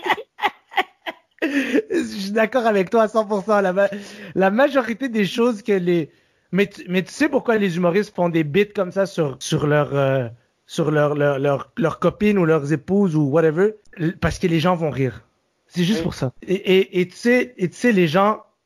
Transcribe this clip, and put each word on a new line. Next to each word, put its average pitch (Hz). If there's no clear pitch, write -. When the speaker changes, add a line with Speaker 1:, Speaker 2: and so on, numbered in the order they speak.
Speaker 1:
Je 277
suis 214
d'accord 220
avec 202
toi 226
à 214
cent 220
pour 202
cent. 208
La 185
ma-, 196
la 190
majorité 247
des 214
choses 233
que 214
les, 175
mais 190
tu... -
Mais 180
tu -
sais 302
pourquoi 233
les 196
humoristes 180
font 175
des 165
bits 196
comme 180
ça 196
sur, 156
sur 151
leur, 143
euh... 135
sur 151
leur, 147
leur, 143
leur... 139
leur 160
copine 202
ou 175
leurs 156
épouses 180
ou 156
whatever ? 160
L-, 175
parce -
que -
les 165
gens 180
vont 160
rire. 123
C'est 175
juste 190
Speaker 2:
Oui. 165
Speaker 1:
pour 180
ça. 127
Et, 180
et, 190
et 180
tu -
sais, 247
et 180
tu -
sais, 247
les 180
gens, 196